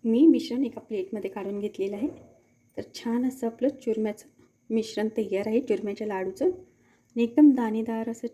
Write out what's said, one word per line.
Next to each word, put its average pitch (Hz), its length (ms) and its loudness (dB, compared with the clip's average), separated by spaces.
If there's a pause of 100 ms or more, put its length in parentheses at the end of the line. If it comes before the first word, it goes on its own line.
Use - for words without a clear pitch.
मी 233 220 6
मिश्रण 262 380 4
एका 226 160 -8
प्लेटमध्ये 196 500 -8
काढून 202 280 -8
घेतलेलं 202 380 -6
आहे. 240 120 -4 (680)
तर 214 60 -10 (120)
छान 240 340 -2
असं 254 180 -6
आपलं 226 220 -2
चुरम्याचं 220 600 -4 (420)
मिश्रण 220 460 -2
तयार 202 320 -2
आहे, 226 120 2
चुरम्याच्या 214 460 -4
लाडूचं. 190 400 -4
आणि - 760 -6
एकदम 285 280 8
दाणेदार 226 580 -2
असं 233 260 -8